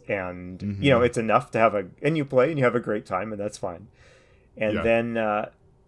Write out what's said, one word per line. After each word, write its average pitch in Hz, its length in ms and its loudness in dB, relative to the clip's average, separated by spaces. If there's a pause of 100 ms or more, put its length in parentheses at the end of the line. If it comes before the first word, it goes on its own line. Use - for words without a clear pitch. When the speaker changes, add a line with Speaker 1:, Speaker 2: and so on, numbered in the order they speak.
Speaker 1:
And, 90 540 -8 (200)
you 143 100 4
know, 123 80 6
Speaker 2:
Mm-hmm. 123 80 4
Speaker 1:
it's 117 120 0
enough 110 340 2
to 117 60 -2
have 110 160 6
a, 98 120 -2 (160)
and 156 140 0
you 143 100 -2
play 131 240 4
and 156 80 -4
you 131 60 2
have 117 100 4
a 120 60 0
great 107 260 -4
time 101 260 -4
and 101 80 -8
that's 104 160 -6
fine. 95 320 -10 (720)
And 110 160 0
Speaker 2:
Yeah. 110 80 -2
Speaker 1:
then, 117 340 0
uh, 107 320 -2 (400)